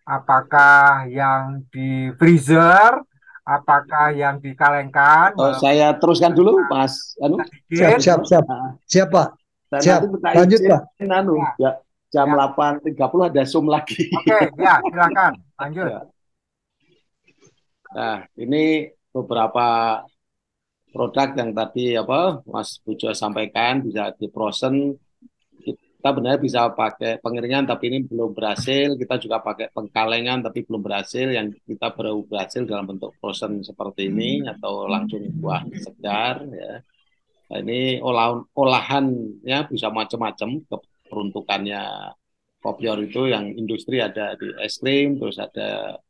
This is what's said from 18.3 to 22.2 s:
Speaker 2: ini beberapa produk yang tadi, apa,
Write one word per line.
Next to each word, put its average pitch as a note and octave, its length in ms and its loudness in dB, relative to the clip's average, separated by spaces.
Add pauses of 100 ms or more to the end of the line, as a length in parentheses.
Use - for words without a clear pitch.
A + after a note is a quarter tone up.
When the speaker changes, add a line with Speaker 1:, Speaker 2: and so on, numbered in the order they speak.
Speaker 2:
ini D#3 560 -2 (240)
beberapa A#2 540 -2 (1300)
produk C3+ 400 -2
yang A#2 240 -6
tadi, A#2+ 400 -4
apa, D3 480 -2